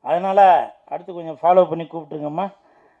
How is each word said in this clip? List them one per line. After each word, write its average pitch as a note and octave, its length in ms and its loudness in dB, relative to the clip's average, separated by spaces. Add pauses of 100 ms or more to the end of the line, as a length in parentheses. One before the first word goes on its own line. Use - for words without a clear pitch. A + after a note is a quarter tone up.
அதனால F3+ 680 2 (160)
அடுத்து F3 260 -12
கொஞ்சம் D#3+ 280 -12
ஃபாலோ F3+ 280 4
பண்ணி E3 140 -6
கூப்பிட்டுருங்கம்மா. D#3 680 -10 (500)